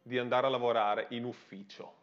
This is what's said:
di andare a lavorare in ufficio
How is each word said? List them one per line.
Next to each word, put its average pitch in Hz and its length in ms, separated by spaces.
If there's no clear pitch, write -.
di 123 180
andare 123 260
a 135 40
lavorare 113 600
in 120 160
ufficio 98 760